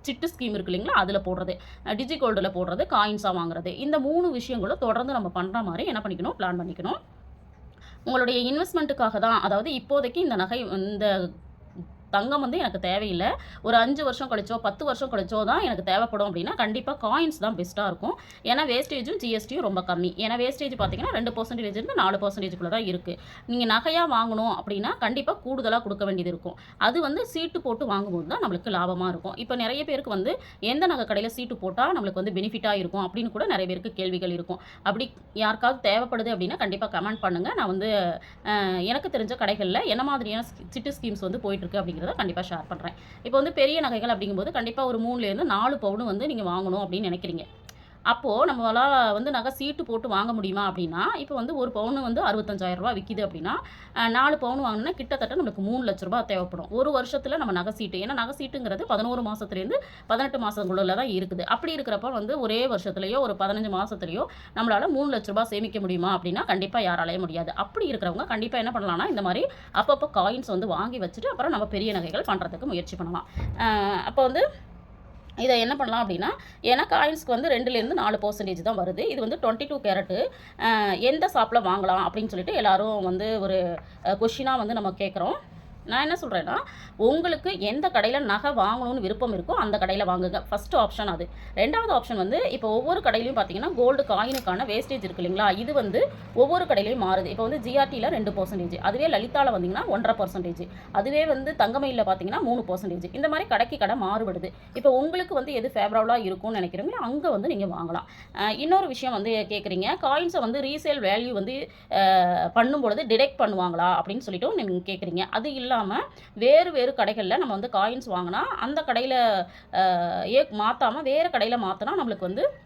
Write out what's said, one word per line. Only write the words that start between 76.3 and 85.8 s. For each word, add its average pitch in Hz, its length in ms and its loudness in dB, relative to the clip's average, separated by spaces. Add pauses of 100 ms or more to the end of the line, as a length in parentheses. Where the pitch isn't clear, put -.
ஏன்னா 254 280 4
காயின்ஸ்க்கு 311 360 2
வந்து 254 220 0
ரெண்டுலேருந்து 240 440 2
நாலு 214 300 2
பர்சன்டேஜ் 196 400 -2
தான் 214 160 0
வருது. 185 300 0
இது - 120 -2
வந்து 226 220 -2
ட்வென்டி 226 260 0
டூ 294 120 -4
கேரட்டு. 196 480 0 (320)
அ, 214 360 4
எந்த 311 320 2
ஷாப்பில் 233 340 4
வாங்கலாம் 190 460 2
அப்படின்னு 214 180 -2
சொல்லிட்டு 185 280 -2
எல்லாரும் 208 480 4
வந்து 196 380 0
ஒரு, 185 360 0 (280)
அ, 196 160 2
கொஷினா 262 360 2
வந்து 226 180 0
நம்ம 202 160 -2
கேட்குறோம். 196 440 -2 (520)